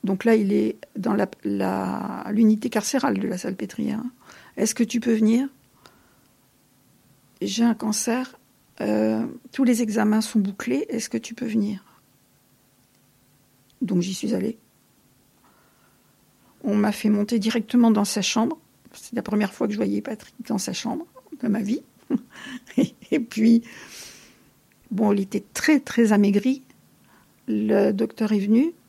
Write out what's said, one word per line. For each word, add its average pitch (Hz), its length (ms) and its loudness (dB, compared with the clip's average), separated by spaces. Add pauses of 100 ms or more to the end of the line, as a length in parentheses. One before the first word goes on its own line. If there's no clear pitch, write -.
Donc 190 200 -2
là, 226 120 6
il 202 160 2
est 208 240 0 (200)
dans 208 180 -2
la, - 140 0 (140)
la, 190 880 -4
l'unité 214 400 4
carcérale 233 480 0
de 202 80 -4
la 185 120 -4
Salpêtrière. « 208 640 -6 (560)
Est-ce 226 200 -2
que 233 80 0
tu 233 160 -2
peux 233 140 0
venir ? 226 340 2 (1900)
J'ai 208 220 0
un 233 100 4
cancer. 233 640 -4 (420)
Euh, 110 460 0 (240)
tous 269 140 0
les 240 180 2
examens 214 380 2
sont 214 180 -2
bouclés. 233 520 -2
Est-ce 220 200 -6
que 233 80 -4
tu 226 160 -10
peux 233 120 -8
venir ? » 208 380 -2 (2000)
Donc 180 180 0
j'y 185 140 -4
suis 214 180 -4
allée. 202 260 -4 (2000)
On 208 140 0
m'a 208 160 2
fait 214 180 0
monter 208 300 2
directement 226 500 2
dans 208 140 4
sa 202 180 -2
chambre. 233 380 0 (360)
C'est - 200 -12
la 226 60 -2
première 208 300 -2
fois 233 140 -2
que 208 60 -2
je 208 40 -4
voyais 202 240 0
Patrick - 360 -12 (100)
dans 220 100 -2
sa 190 160 -6
chambre 233 320 -6 (380)
de 240 60 -2
ma 208 120 0
vie. 208 220 -4 (260)
<laughs> - 680 -8
Et, - 180 0 (160)
et 302 80 2
puis, 233 460 4 (1300)
bon, 208 200 2
il 208 60 2
était 196 240 -4 (100)
très, 294 280 2
très 226 320 2
amaigri. 208 500 2 (880)
Le 208 420 2
docteur 214 420 -2
est 208 60 2
venu. 226 340 4 (160)